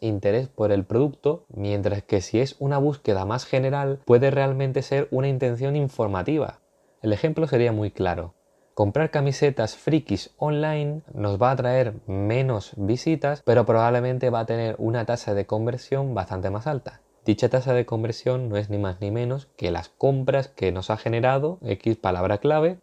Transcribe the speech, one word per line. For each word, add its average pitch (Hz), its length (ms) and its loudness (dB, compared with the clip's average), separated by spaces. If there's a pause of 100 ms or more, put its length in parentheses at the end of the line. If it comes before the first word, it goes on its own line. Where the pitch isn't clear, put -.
interés 107 480 0
por 104 240 0
el 98 100 2
producto, 143 640 0
mientras 101 560 -2
que 104 160 0
si 110 220 0
es 135 180 -2
una 139 180 0
búsqueda 139 460 0
más 110 220 -4
general, 135 580 0
puede 123 260 6
realmente 135 520 0
ser 139 280 0
una 131 200 0
intención 131 480 0
informativa. 120 840 -2 (420)
El 107 120 2
ejemplo 156 340 0
sería 120 240 2
muy 107 200 -2
claro. 87 420 -4 (400)
Comprar 135 380 0
camisetas 139 640 0
frikis - 580 -2
online 151 640 -2 (140)
nos 101 280 -2
va 123 100 6
a 135 40 0
traer 123 380 2 (140)
menos 107 680 -2
visitas, 143 680 -2
pero 120 200 6
probablemente 123 640 2
va 117 120 0
a 113 40 -4
tener 113 340 -2
una 113 260 -2
tasa 117 280 -2
de 98 120 0
conversión 123 680 -2
bastante 95 360 -4
más 107 180 -6
alta. - 320 -6 (260)
Dicha 110 240 2
tasa 127 240 0
de 123 140 2
conversión 117 600 -2
no 104 60 -2
es 104 140 -2
ni 104 80 -2
más 95 240 -4
ni 101 80 -4
menos 120 380 -4 (100)
que 87 140 -2
las 85 180 -6
compras 131 580 0
que 92 240 -2
nos 92 200 -4
ha 110 60 0
generado 135 640 0
X 110 340 -2
palabra 95 400 0
clave 156 460 2